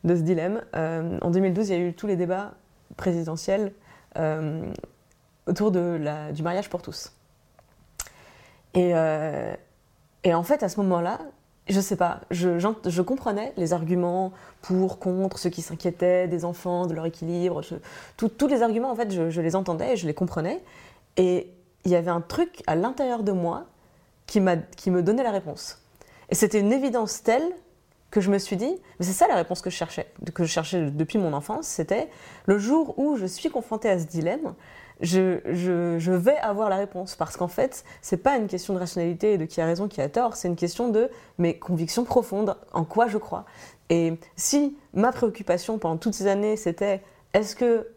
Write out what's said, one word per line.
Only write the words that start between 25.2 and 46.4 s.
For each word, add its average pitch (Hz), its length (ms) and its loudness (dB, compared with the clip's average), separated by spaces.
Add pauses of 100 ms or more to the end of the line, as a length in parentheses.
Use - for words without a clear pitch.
la 240 80 0
réponse. 190 520 -6 (480)
Et - 40 2
c'était 208 260 4
une 208 120 4
évidence 254 500 0
telle 254 220 4 (680)
que 214 100 2
je 190 100 2
me 196 80 4
suis 196 180 -2
dit, 262 180 0 (240)
mais 175 80 -2
c'est 190 60 -2
ça 339 160 6
la 254 80 4
réponse 175 240 0
que 185 100 -4
je - 60 -10
cherchais, - 300 -6 (280)
que 175 100 2
je 156 60 0
cherchais 160 400 0
depuis 156 280 0
mon 170 160 2
enfance, 214 320 -6
c'était 202 420 -2 (380)
le 202 120 6
jour 262 400 2
où 285 180 0
je 190 100 -4
suis 226 240 -4
confrontée 220 400 -2
à 185 80 4
ce 160 80 -2
dilemme, 175 480 -2 (460)
je, 185 460 2
je, 175 520 0
je 170 140 0
vais 190 260 4
avoir 214 320 0
la 190 60 2
réponse, 196 380 -6
parce - 220 -4
qu'en 175 120 -2
fait, - 360 -2 (180)
c'est - 140 -2
pas 277 200 4
une 214 120 0
question 196 260 -4
de 180 60 -2
rationalité 175 540 0
et 185 40 2
de 156 60 -2
qui 160 160 -4
a 160 60 2
raison, 175 220 0
qui 196 120 -8
a 139 80 0
tort, 226 280 0
c'est 185 120 -4
une 175 80 0
question 247 320 -2
de 226 220 2 (280)
mes 170 200 2
convictions 175 460 -2
profondes, 214 520 2 (160)
en 165 120 0
quoi 226 240 4
je 208 100 -2
crois. - 260 -6 (460)
Et 165 240 2 (220)
si 285 400 0 (180)
ma 233 180 4
préoccupation 208 640 -2
pendant 165 200 -2
toutes 208 160 -2
ces 196 120 -2
années, 208 300 2